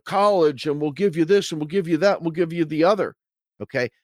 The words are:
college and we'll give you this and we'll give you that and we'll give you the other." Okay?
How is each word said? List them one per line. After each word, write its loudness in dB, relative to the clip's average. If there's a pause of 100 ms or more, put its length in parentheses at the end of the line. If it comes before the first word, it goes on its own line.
college 2
and -4
we'll -2
give 0
you 2
this 2
and -6
we'll -6
give -2
you 0
that 2
and -6
we'll -2
give -2
you 0
the -2
other." 2 (460)
Okay? -4 (140)